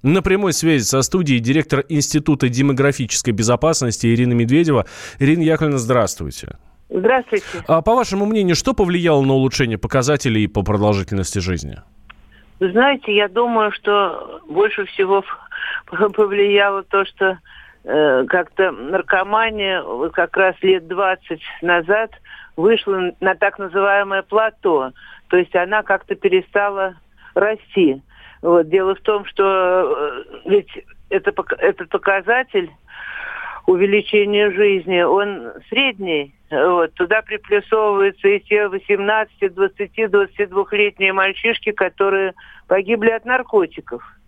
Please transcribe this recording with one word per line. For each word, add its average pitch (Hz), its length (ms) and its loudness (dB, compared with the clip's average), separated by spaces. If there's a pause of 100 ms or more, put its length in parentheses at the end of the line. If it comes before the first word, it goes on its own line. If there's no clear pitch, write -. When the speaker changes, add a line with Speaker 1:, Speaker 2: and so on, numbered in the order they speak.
Speaker 1:
На 165 200 2
прямой 190 300 2
связи 151 320 2
со 131 180 0
студией 143 380 2
директор 135 480 0
Института 147 600 0
демографической 131 840 0
безопасности 120 720 0
Ирина 120 280 2
Медведева. 127 520 2 (320)
Ирина 151 240 2
Яковлевна, 156 360 2
здравствуйте. 113 800 -2 (300)
Speaker 2:
Здравствуйте. 226 560 0 (220)
Speaker 1:
А 160 160 2
по 226 140 2
вашему 202 300 0
мнению, 202 280 2
что - 180 -2
повлияло 175 500 2
на 135 100 2
улучшение 131 460 0
показателей 120 680 0
по 101 160 -2
продолжительности 101 800 0
жизни? 82 380 -6 (840)
Speaker 2:
Вы 185 100 0
знаете, 247 460 2
я 208 120 2
думаю, 220 440 0
что 202 760 -4
больше 202 360 0
всего 196 400 0 (680)
п-, 190 180 0
<laughs> 202 60 -4
повлияло 202 680 2
то, 196 200 0
что, 190 340 -2 (440)
э, 131 460 2
как-то 180 420 0
наркомания 190 1120 -2
вот 120 300 -6
как - 240 -2
раз 190 260 2
лет 185 240 2
двадцать 185 560 -4 (200)
назад 175 500 0 (440)
вышла 190 640 0
на 190 160 0
так 202 240 -2
называемое 196 640 0
плато. 190 680 -2 (340)
То 180 100 0
есть 180 200 0
она 196 260 0
как-то - 320 -2
перестала 190 800 -2 (400)
расти. 180 680 0 (400)
Вот. 170 260 2
Дело 190 260 0
в 190 60 -10
том, 208 240 -2
что, - 200 -4
э, 170 1040 -2
ведь 196 200 2 (400)
это 196 240 -2
пок-, - 260 -6
этот 170 300 -2
показатель 196 840 -2 (960)
увеличения 202 880 2
жизни, 185 480 2
он 175 520 0 (160)
средний. 190 640 -4 (180)
Вот. 160 440 0
Туда 202 280 0
приплюсовываются 202 1080 0
и 202 100 2
те 208 300 0
восемнадцати, 202 800 -2
двадцати, 196 580 -4
двадцатидвухлетние 196 1040 0
мальчишки, 196 600 -2
которые 196 640 0 (340)
погибли 202 420 0
от 226 140 -6
наркотиков. 233 800 -2 (240)